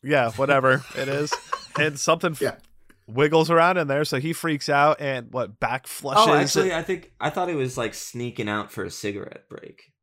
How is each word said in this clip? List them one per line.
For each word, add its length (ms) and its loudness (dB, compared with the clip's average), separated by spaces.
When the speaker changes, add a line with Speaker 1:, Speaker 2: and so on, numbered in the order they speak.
Speaker 1:
Yeah, 280 2
whatever 520 4
it 120 -4
is. 300 -2
Speaker 2:
<laughs> 40 -18
Speaker 1:
And 200 0
something 320 0
f- 100 -6
Speaker 2:
Yeah. 140 -2
Speaker 1:
wiggles 440 2
around 260 4
in 100 -2
there, 160 0
so 160 -2
he 140 -4
freaks 340 -4
out 320 4
and, 320 -6
what, 280 -6
back 260 -4
flushes 420 2
Speaker 3:
Oh, 60 6
actually, 380 2
Speaker 1:
it. 40 -2
Speaker 3:
I 80 -4
think, 360 -6
I 100 -2
thought 200 -2
he 60 -4
was, 220 -4
like, 160 -4
sneaking 560 -8
out 220 -4
for 120 -8
a 60 -8
cigarette 580 -10
break. 440 -20